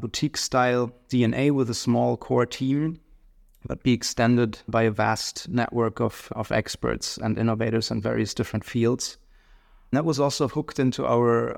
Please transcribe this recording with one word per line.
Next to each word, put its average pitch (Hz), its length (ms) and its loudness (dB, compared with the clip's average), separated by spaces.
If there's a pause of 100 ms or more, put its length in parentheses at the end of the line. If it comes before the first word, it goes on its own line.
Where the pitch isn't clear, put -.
boutique - 380 -4
style 123 520 0 (200)
D 123 120 4
N 117 120 4
A 135 160 2
with 135 180 2
a 117 60 -2
small 120 420 2
core 123 300 0
team, 147 520 -2 (680)
but - 160 -8
be 123 100 4
extended 120 640 2 (100)
by 113 160 2
a 110 60 4
vast 107 600 -2
network 117 500 0
of, - 320 -4
of 113 180 -6
experts - 680 -2
and 110 200 -2
innovators 113 520 0
in 113 100 -2
various 113 320 -2
different - 320 -4
fields. 117 540 -2 (720)
And 131 60 2
that 160 80 0
was 151 120 0
also 143 300 2
hooked - 300 -6
into 131 260 0
our 120 540 2